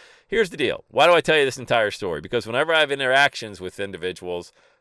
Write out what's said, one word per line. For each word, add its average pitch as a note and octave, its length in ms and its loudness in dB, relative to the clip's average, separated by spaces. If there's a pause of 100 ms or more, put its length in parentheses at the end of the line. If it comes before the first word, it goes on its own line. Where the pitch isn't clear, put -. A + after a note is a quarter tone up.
(280)
here's G#3+ 220 0
the F3+ 80 -16
deal. B2 300 -2
Why C#3 180 2
do F3 80 8
I E3 80 6
tell D#3 160 2
you C#3+ 80 4
this C3 140 -2
entire A2+ 320 0
story? E2 300 -6
Because G#2 260 -4
whenever C#3+ 260 -2
I D#3+ 60 4
have C#3+ 120 0
interactions C3 680 0
with F#2 180 -10
individuals, F2+ 720 -8 (300)